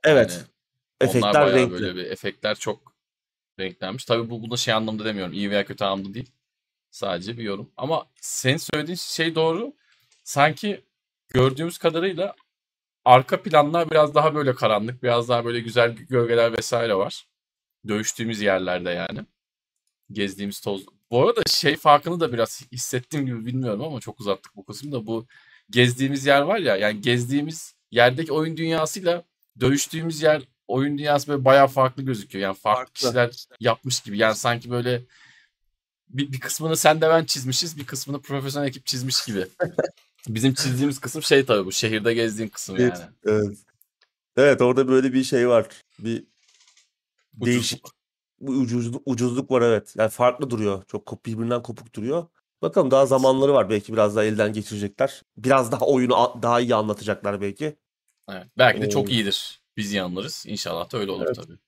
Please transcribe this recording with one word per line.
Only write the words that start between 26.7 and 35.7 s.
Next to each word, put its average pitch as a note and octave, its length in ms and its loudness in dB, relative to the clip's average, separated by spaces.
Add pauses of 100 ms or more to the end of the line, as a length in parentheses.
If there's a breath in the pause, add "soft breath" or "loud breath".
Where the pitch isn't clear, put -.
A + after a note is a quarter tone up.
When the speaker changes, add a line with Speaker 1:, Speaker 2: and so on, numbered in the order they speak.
Speaker 2:
yani G#2 260 -2
gezdiğimiz B2+ 720 -2 (160)
yerdeki B2+ 420 4
oyun D#3 240 -2
dünyasıyla E3 680 -2 (360)
dövüştüğümüz D#3+ 640 0
yer, D3+ 200 4 (260)
oyun C#3 300 0
dünyası D3 300 0
böyle C#3 180 -2
bayağı C3+ 220 8
farklı C3 360 0
gözüküyor. G2+ 400 -6
Yani F#2+ 120 -2
farklı A#2+ 580 0
Speaker 1:
Farklı. A#2+ 180 2
Speaker 2:
kişiler - 280 -20
yapmış A#2+ 400 -2
gibi. G2+ 180 -8
Yani A2 180 4
sanki A#2+ 360 -4
böyle B2 300 -2 (1080 soft breath)